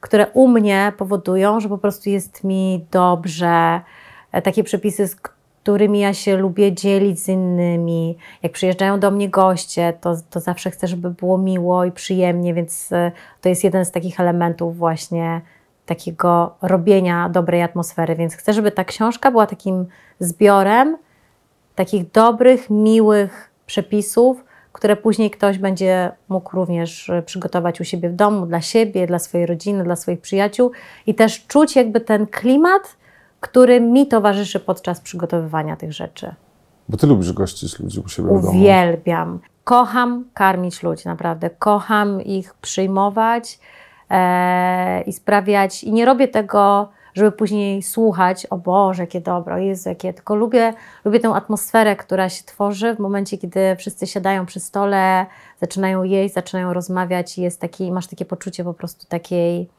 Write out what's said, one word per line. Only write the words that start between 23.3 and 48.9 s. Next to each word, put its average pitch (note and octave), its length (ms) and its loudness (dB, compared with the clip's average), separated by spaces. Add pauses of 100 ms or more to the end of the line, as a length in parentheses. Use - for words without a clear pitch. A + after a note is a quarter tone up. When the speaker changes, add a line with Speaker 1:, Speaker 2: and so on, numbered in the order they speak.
Speaker 1:
przepisów, A#3 800 0 (300)
które G#3 220 2
później G#3 340 0
ktoś G3+ 280 -2
będzie F#3 540 0 (160)
mógł F#3 280 -6
również, E3+ 540 -4
e, F3 120 -2
przygotować F3 580 -4
u F3 40 -6
siebie F3 260 -6
w E3+ 40 -8
domu, G3+ 320 2
dla E3+ 140 -2
siebie, G3 460 0
dla F3 120 -2
swojej F3 280 -4
rodziny, F3+ 380 -4
dla F3 120 -2
swoich F3 240 -6
przyjaciół G#3 500 0 (360)
i G#3+ 80 0
też A3 320 2
czuć D4+ 300 4
jakby A3+ 240 2
ten G#3+ 260 0
klimat, D#4+ 720 2 (440)
który B3 400 6
mi B3 260 4
towarzyszy G3+ 540 0
podczas F3+ 400 -4
przygotowywania D#3+ 760 -4
tych D#3 160 -12
rzeczy. - 420 -12 (540)
Speaker 2:
Bo G#2+ 80 -4
ty D3 100 2
lubisz F#2 260 2
gościć - 460 -6
ludzi F#2+ 220 -8
u - 80 -12
siebie - 200 -6
w F#3+ 140 2
domu. E3+ 60 -2
Speaker 1:
Uwielbiam. F3 920 2 (240)
Kocham B3 600 2 (100)
karmić F3+ 480 0
ludzi, E3 240 -6
naprawdę. E3+ 440 -6
Kocham G3+ 720 0
ich F#3+ 320 -8
przyjmować, G3+ 1040 -2 (520)
e, F3+ 920 0
i G3 100 -8
sprawiać, G3+ 720 0
i G#3+ 80 -4
nie A3+ 120 2
robię C4 240 4
tego, G3+ 600 2 (260)
żeby G#3 180 2
później G3+ 500 -2
słuchać: F#3 640 0
"O F#3+ 120 -8
Boże, F#3 440 0